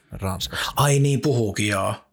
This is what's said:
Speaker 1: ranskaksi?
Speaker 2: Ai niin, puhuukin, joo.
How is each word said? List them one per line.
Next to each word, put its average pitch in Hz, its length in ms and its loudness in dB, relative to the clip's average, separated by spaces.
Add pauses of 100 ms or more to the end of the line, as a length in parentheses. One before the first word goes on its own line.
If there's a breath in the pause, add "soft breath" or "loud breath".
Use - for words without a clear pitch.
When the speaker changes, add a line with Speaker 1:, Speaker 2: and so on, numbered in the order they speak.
(120)
Speaker 1:
ranskaksi? - 640 -6
Speaker 2:
Ai 143 240 4
niin, 139 220 2
puhuukin, 113 460 0
joo. 101 280 0 (180)